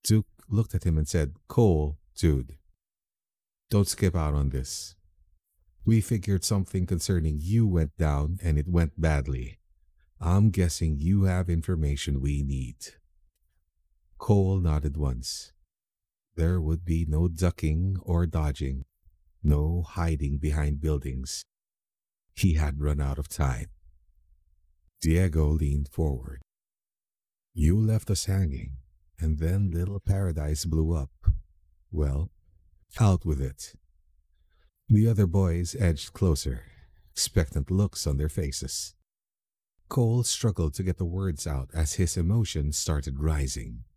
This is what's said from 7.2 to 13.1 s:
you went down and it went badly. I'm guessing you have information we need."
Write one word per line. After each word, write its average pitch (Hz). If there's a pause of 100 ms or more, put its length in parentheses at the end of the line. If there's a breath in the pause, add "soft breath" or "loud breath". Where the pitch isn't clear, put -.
you 107
went 85
down 76
and 78
it 73
went 85
badly. 67 (580)
I'm 98
guessing 80
you 95
have 90
information 73
we 71
need." 65 (1200)